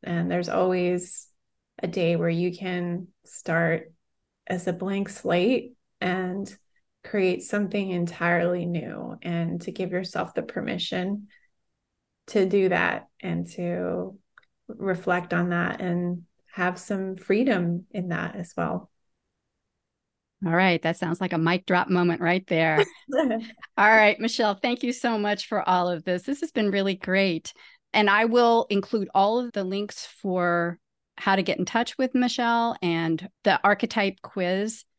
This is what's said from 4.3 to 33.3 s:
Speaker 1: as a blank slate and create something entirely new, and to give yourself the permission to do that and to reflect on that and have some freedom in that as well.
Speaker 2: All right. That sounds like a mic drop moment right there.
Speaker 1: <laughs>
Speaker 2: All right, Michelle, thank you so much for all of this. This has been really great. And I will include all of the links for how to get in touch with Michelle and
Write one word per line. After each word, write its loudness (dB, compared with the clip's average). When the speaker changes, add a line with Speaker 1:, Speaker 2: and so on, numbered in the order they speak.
Speaker 1:
as -4
a 0
blank -2
slate 0
and -4
create 0
something -2
entirely 0
new, -6
and -2
to -8
give -6
yourself -4
the -2
permission -4
to 2
do 4
that 0
and -4
to -6
reflect -2
on 0
that -2
and -2
have -2
some -6
freedom 0
in -6
that -4
as -10
well. -4
Speaker 2:
All 2
right. 4
That 0
sounds -4
like -2
a 0
mic 2
drop 2
moment 2
right 2
there. 4
Speaker 1:
<laughs> -14
Speaker 2:
All 0
right, 6
Michelle, 0
thank -2
you -2
so -2
much -2
for -2
all 4
of -4
this. -2
This -4
has -6
been 0
really 0
great. 0
And 4
I 6
will 4
include 0
all 4
of -4
the -4
links -6
for -2
how 2
to 2
get -2
in 0
touch -2
with -2
Michelle 2
and 0